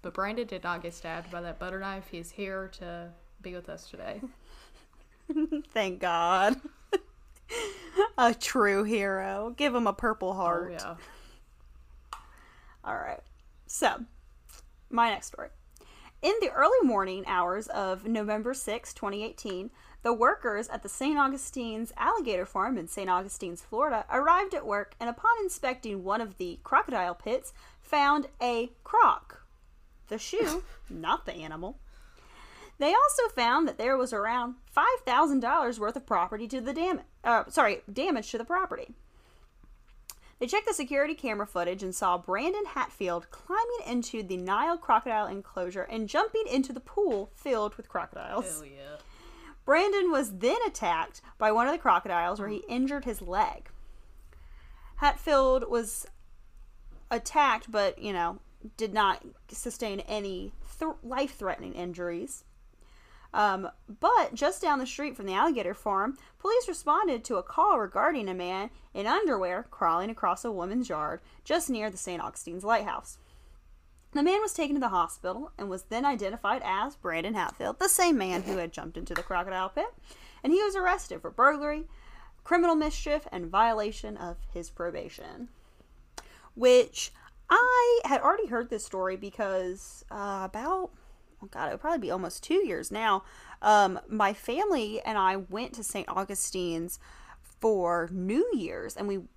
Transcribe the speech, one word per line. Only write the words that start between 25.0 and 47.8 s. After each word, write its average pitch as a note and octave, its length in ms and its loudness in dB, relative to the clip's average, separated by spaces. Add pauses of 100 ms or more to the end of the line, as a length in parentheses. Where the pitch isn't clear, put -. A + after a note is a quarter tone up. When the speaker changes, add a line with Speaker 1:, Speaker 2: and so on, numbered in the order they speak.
Speaker 2:
upon D#4+ 220 2 (100)
inspecting B3+ 640 -4
one G3+ 180 0
of G#3 160 -8
the F3+ 260 -8
crocodile A3+ 520 2
pits, - 380 -4 (280)
found C#4+ 460 4 (140)
a A#3+ 300 0 (120)
croc - 600 4 (640)
the G#3+ 100 -6
shoe, F4+ 460 -2 (140)
Speaker 1:
<laughs> - 120 -16
Speaker 2:
not - 360 -2
the - 80 -8
animal. D#3+ 460 -10 (1000)
They D4 160 4
also B4+ 400 4
found C4 340 4
that - 100 -4
there B3+ 200 2
was B3+ 160 0
around A#3+ 420 -2 (140)
five A#4 360 4
thousand C#4 340 4
dollars B3 400 2
worth G#3+ 160 -2
of C4 100 -8
property G#3 440 0
to C4 120 -4
the B3+ 120 -4
dam-, D#4+ 280 0 (220)
uh, A#3 260 4
sorry, A3+ 320 4 (100)
damage B3+ 400 -2
to A#3+ 60 -4
the A#3 80 -6
property. - 480 -4 (1500)
They B3 80 0
checked G#4 200 0
the G#4+ 60 0
security D4+ 420 0
camera G#3+ 320 -4
footage F3+ 340 -2
and F#3 140 -6
saw F3+ 220 2
Brandon C#4+ 480 -2
Hatfield F3 680 -4
climbing A#4 560 -2
into A#3 340 -4
the F#3 140 -6
Nile G#3 420 0
crocodile A3 500 2
enclosure F#3 560 -6
and A3+ 260 -6
jumping A4 420 0
into C4 220 0
the B3+ 80 -10
pool B3 520 -2
filled G#3+ 420 -2
with - 120 -16